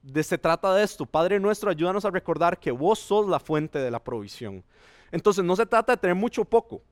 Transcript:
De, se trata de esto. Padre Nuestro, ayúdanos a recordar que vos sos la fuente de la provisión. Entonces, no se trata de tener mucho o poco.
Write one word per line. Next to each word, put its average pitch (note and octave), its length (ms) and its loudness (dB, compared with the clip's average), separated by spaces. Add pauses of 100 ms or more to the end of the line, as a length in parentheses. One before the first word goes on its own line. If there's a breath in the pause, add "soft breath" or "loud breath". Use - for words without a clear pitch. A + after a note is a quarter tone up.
De, C#3 220 -4
se F3 140 -2
trata E3+ 360 0
de G#3 100 4
esto. D#3+ 220 -4
Padre F#3 340 0
Nuestro, G3+ 300 0
ayúdanos F3+ 360 -2
a G3+ 40 0
recordar F3 500 -2
que C#3+ 120 -4
vos E3 280 0
sos G#3 300 0
la D3+ 100 0
fuente D#3 400 -4
de C3 100 -2
la A#2 140 -8
provisión. G#2 600 -10 (480 soft breath)
Entonces, F#3 340 2
no F3+ 100 2
se A3 100 2
trata A#3 280 2
de - 40 2
tener F3+ 180 2
mucho A3+ 260 -2
o F#3+ 40 0
poco. - 360 0 (100)